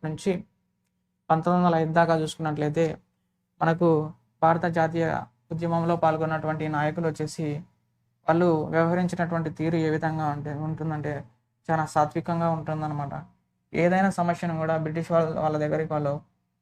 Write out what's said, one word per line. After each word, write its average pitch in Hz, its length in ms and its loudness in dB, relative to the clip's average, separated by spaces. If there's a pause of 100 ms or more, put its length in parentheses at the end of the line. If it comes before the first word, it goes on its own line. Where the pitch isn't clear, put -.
నుంచి 175 400 -4 (840)
పంతొమ్మిది 175 360 4
వందల 165 120 4
ఐదు 160 140 0
దాకా 165 240 4
చూసుకున్నట్లయితే 156 840 -2 (640)
మనకు 160 500 2 (300)
భారత 165 220 4
జాతీయ 165 560 0 (320)
ఉద్యమంలో 165 440 0
పాల్గొన్నటువంటి 156 720 0
నాయకులు 151 380 -2
వచ్చేసి 151 580 -4 (640)
వాళ్ళు 165 360 4
వ్యవహరించినటువంటి 170 840 0
తీరు 165 260 -2
ఏ 160 140 0
విధంగా 156 360 -2
అంటే, 147 280 -4
ఉంటుందంటే 151 680 -6 (460)
చాలా 160 160 0
సాత్వికంగా 165 640 0
ఉంటుందన్నమాట. 151 760 -6 (480)
ఏదైనా 185 380 2
సమస్యను 170 480 -2
కూడా 160 180 0
బ్రిటిష్ 160 340 -4
వాళ్ళ, 160 300 2
వాళ్ళ 156 180 0
దగ్గరికి 151 340 -2
వాళ్ళు, 147 280 -2 (420)